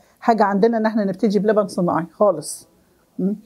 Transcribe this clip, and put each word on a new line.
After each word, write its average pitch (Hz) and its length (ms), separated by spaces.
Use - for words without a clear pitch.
حاجة 220 240
عندنا 202 340
إن 220 80
إحنا 220 200
نبتدي 196 340
بلبن 208 280
صناعي 175 440
خالص. 180 560
م؟ 190 140